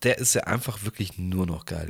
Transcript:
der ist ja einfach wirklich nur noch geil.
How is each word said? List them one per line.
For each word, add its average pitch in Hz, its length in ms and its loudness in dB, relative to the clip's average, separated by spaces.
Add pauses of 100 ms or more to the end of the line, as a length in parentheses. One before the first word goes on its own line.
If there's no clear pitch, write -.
der 123 140 4
ist 123 180 2
ja - 100 2
einfach 107 400 -2
wirklich 98 340 -6
nur 92 260 2
noch 82 220 -4
geil. 80 240 -6